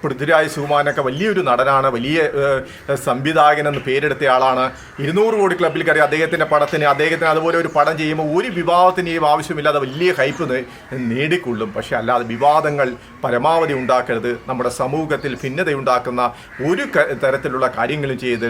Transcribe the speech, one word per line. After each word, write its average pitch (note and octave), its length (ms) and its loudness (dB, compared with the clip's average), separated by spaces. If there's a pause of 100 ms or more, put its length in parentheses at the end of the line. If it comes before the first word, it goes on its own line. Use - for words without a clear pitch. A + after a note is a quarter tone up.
പൃഥ്വിരാജ് D3+ 520 0
സുകുമാരനൊക്കെ C#3+ 460 0
വലിയൊരു F3 480 0
നടനാണ്, C3+ 480 2
വലിയ, C#3+ 220 -2 (240)
ഏഹ്, C#3 180 0 (460)
സംവിധായകൻ D3 600 2
എന്ന് C#3 200 -4
പേരെടുത്ത C#3 480 0
ആളാണ്. B2+ 320 2 (320)
ഇരുന്നൂറ് G3 420 0
കോടി F#3 140 2
ക്ലബ്ബിൽ E3 280 0
കയറി D#3 160 2
അദ്ദേഹത്തിൻ്റെ D#3 540 2
പടത്തിന്, D3 400 2
അദ്ദേഹത്തിന് D#3+ 400 2
അതുപോലെ D#3+ 240 2
ഒരു E3 180 0
പടം D3+ 220 2
ചെയ്യുമ്പോൾ D#3 400 -2
ഒരു A#3 140 -2 (100)
വിവാദത്തിൻ്റെയും F3 720 2
ആവശ്യമില്ലാതെ D3+ 460 0
വലിയ C#3+ 320 0 (100)
ഹൈപ്പ് C#3+ 320 -2
നേ-, B2+ 100 -2 (300)
നേടിക്കൊള്ളും. B2 800 -2
പക്ഷേ A2 220 -4
അല്ലാതെ A#2 400 0
വിവാദങ്ങൾ D3 520 2 (360)
പരമാവധി D3 500 2
ഉണ്ടാക്കരുത്. B2+ 560 0 (180)
നമ്മുടെ B2 320 -2
സമൂഹത്തിൽ C#3+ 540 -2 (100)
ഭിന്നതയുണ്ടാക്കുന്ന C3+ 800 -2 (480)
ഒരു A3+ 140 0 (120)
ക-, D3 100 4 (180)
തരത്തിലുള്ള C3 440 0 (100)
കാര്യങ്ങളും C3+ 460 -2
ചെയ്ത് A#2+ 260 -2